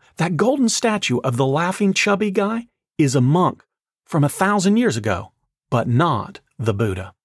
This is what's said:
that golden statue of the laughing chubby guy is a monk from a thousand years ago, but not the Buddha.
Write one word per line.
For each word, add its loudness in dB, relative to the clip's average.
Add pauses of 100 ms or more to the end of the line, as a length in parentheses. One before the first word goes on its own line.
(180)
that -2
golden 2
statue -2
of -2
the 2
laughing 0
chubby 0
guy -2 (300)
is 2
a 4
monk 2 (420)
from 0
a 2
thousand 2
years 0
ago, -4 (380)
but 0
not 0 (180)
the -2
Buddha. -4 (120)